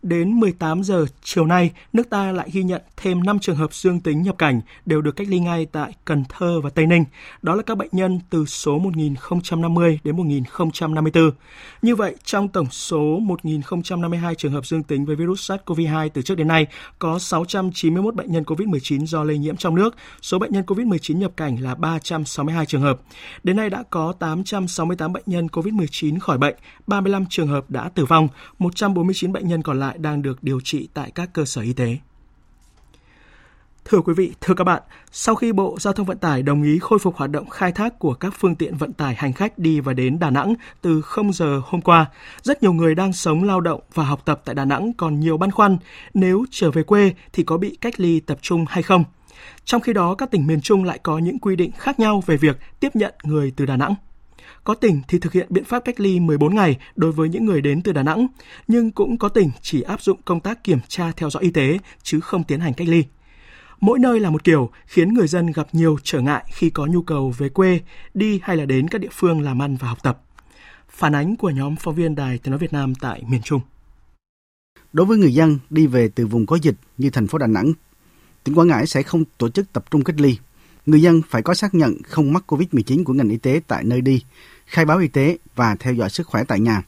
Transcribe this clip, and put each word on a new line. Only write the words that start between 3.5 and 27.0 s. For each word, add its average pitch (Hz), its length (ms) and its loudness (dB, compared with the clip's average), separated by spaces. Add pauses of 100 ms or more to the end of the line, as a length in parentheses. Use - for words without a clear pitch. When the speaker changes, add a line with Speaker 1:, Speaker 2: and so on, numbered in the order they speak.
Speaker 1:
hợp 156 180 -2
dương 180 260 0
tính 156 220 0
nhập 185 160 -2
cảnh, 135 220 2 (260)
đều 156 160 2
được 147 140 -2
cách 202 140 -6
ly 180 80 2
ngay 170 340 -2
tại 151 200 -6 (120)
Cần 143 240 0
Thơ 175 320 -2
và 143 100 -6
Tây 160 160 2
Ninh. 170 180 6 (380)
Đó 165 120 0
là 214 80 -2
các 190 160 -6
bệnh - 140 -6
nhân 185 280 0 (100)
từ 160 140 0
số 147 340 -2
một 180 180 -2
nghìn 151 180 0
không 175 260 -4
trăm 170 220 -4
năm 165 120 0
mươi 170 300 4
đến 151 120 -2
một 180 100 -2
nghìn 143 180 0
không 165 260 -4
trăm 156 240 -4
năm 156 100 0
mươi 156 60 2
tư. 160 220 4 (500)
Như 233 140 2
vậy, 220 280 -4
trong 202 240 -2
tổng 165 220 -2
số 156 520 -2
một 185 220 -4
nghìn 156 180 -4
không 175 200 -6
trăm 175 180 -6
năm 170 100 -4
mươi 170 100 -4
hai 170 140 -4
trường 147 180 -4
hợp 143 140 -6
dương 160 160 -4
tính 143 220 -4
với 147 120 -4
virus 175 240 -4
sars 196 240 -8
cov 165 160 -4 (100)
hai 156 180 -2
từ 139 140 -6
trước 190 120 -4
đến 160 140 -2
nay, 160 180 4 (320)
có 165 200 -2
sáu 170 260 -2
trăm 185 300 -4
chín 165 200 0
mươi 185 80 0
mốt 226 120 -2
bệnh - 180 -6
nhân 160 120 -2
covid 160 240 -4
mười 151 120 0
chín 143 260 -2
do 156 180 -2
lây 151 140 0
nhiễm 156 180 -4
trong 165 180 -2
nước. 214 220 2 (260)
Số - 160 -2
bệnh 208 140 -4
nhân 196 140 0
covid 196 200 -2
mười 185 120 2
chín 160 200 -2
nhập 196 180 -2
cảnh 143 240 -4
là 131 140 -6
ba 160 240 -2
trăm 156 260 -6
sáu 143 200 -6
mươi 160 100 -4
hai 160 120 -2
trường 139 160 -2
hợp. 139 180 0 (420)
Đến 185 140 0
nay 214 140 -2
đã 240 200 -8
có 170 280 -4
tám 170 260 -4
trăm 190 240 -6
sáu 170 180 -4
mươi 180 100 -2
tám 180 160 -4
bệnh - 140 -8
nhân 175 220 -2
covid 190 260 -4
mười 175 160 0
chín 156 280 -2
khỏi 151 200 -2
bệnh, 143 160 0 (320)
ba 202 140 0